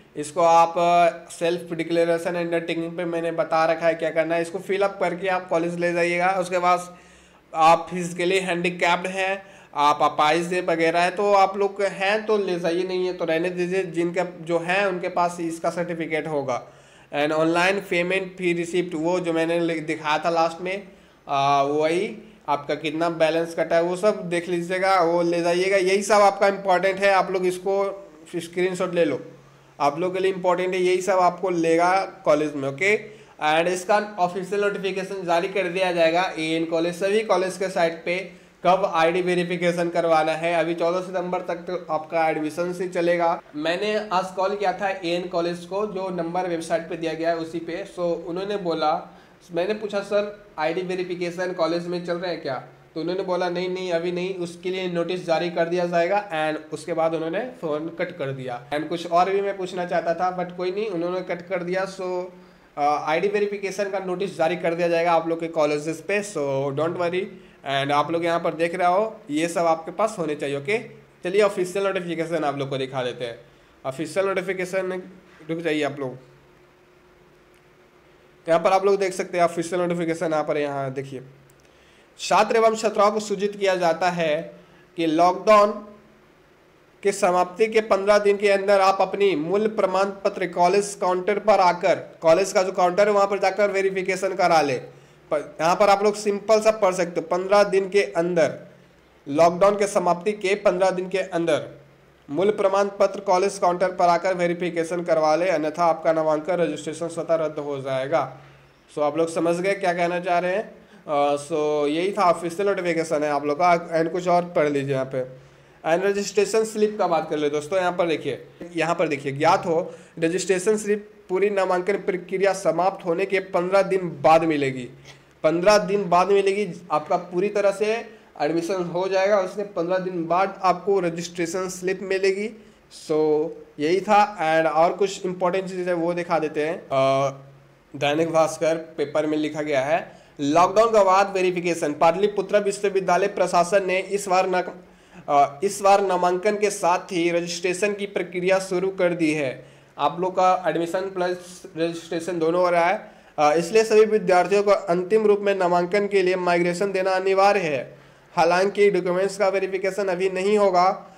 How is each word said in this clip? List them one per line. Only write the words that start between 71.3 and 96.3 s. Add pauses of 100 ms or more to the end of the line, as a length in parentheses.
official
नोटिफिकेशन
आप
लोग
को
दिखा
देते
हैं। (460)
Official
notification, (460)
रुक
जाइए
आप
लोग, (2250)
यहाँ
पर
आप
लोग
देख
सकते
हैं
ऑफिशियल
notification।
यहाँ
पर,
यहाँ
देखिए, (1000)
छात्र
एवं
छात्राओं
को
सूचित
किया
जाता
है (440)
कि
लॉकडाउन (1300)
के
समाप्ति
के
पन्द्रह
दिन
के
अंदर
आप
अपनी
मूल
प्रमाण
पत्र
कॉलेज
काउंटर
पर
आकर, (260)
कॉलेज
का
जो
काउंटर
है
वहाँ
पर
जाकर
verification
करा
ले। (520)
प-,
यहाँ
पर
आप
लोग
simple